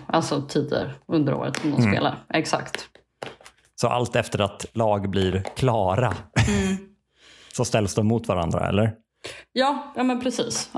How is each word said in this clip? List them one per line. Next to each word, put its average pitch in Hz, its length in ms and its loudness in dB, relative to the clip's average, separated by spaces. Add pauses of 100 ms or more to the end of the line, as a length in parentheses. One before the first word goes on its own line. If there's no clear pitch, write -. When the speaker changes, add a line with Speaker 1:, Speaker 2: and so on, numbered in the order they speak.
Speaker 1:
alltså 151 400 0
tider 139 480 -2 (120)
under 147 280 2
året 127 220 -4
som 311 140 -2
de - 120 0
Speaker 2:
Mm. 208 100 4
Speaker 1:
spelar. - 360 -2
Exakt. - 600 -4 (840)
Speaker 2:
Så 120 140 0
allt 120 280 0
efter 107 240 0
att - 320 -2
lag 104 380 0
blir 95 320 2 (140)
klara 113 520 2
<laughs> - 400 0
Speaker 1:
Mm. 196 280 2 (760)
Speaker 2:
så 127 120 0
ställs 104 300 2
de 107 120 2
mot 113 220 2
varandra, 87 400 0
eller? 107 280 2 (560)
Speaker 1:
Ja, 262 440 -2
ja, 240 60 -2
men 254 180 0
precis. - 580 -4